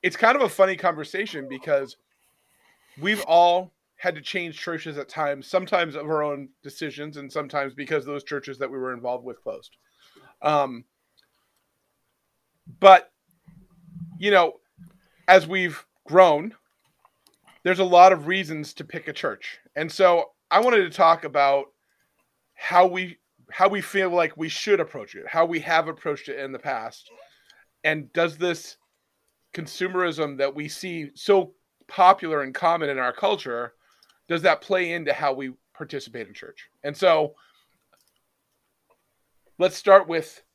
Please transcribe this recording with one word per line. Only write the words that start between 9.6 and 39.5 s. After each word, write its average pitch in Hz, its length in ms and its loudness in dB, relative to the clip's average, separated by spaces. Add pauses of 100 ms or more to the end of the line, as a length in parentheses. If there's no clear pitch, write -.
Um, 139 400 -2 (2000)
but, 190 320 8 (1040)
you 202 140 0
know, 175 220 4 (760)
as 180 180 8
we've 175 400 -6 (220)
grown, 175 460 6 (1080)
there's 214 160 0
a 190 60 2
lot 180 260 10
of 151 160 -2
reasons 156 460 -6
to - 120 -16
pick - 220 -14
a 151 60 -12
church. - 460 -10 (180)
And 156 160 -8
so 175 380 2 (200)
I 185 100 4
wanted 233 180 4
to 180 120 2
talk 165 340 4
about 139 420 0 (880)
how 180 320 4
we, 180 320 -6 (320)
how 190 180 2
we 202 140 -2
feel 190 260 -2
like 170 260 0
we 160 140 -8
should 190 320 -2
approach 117 340 -10
it, - 140 -18
how 165 160 2
we 165 160 -4
have 160 260 -2
approached 156 440 -10
it 131 80 -10
in 135 140 -10
the 127 60 -14
past. 113 520 -12 (720)
And 156 300 -4
does 165 240 -4
this 170 400 -6 (720)
consumerism 165 840 -6
that 139 160 -2
we 151 140 -10
see 165 460 -12
so 196 380 2 (340)
popular 180 540 2
and 131 140 -10
common 165 340 -2
in 135 100 -6
our 123 140 -4
culture, 123 640 -6 (520)
does 165 140 -4
that 185 220 2
play 185 300 -4
into 160 200 -4
how 139 220 -2
we 131 180 -10 (240)
participate 120 520 -14
in 101 40 -20
church? - 380 -20 (120)
And 147 140 -8
so 156 380 2 (2250)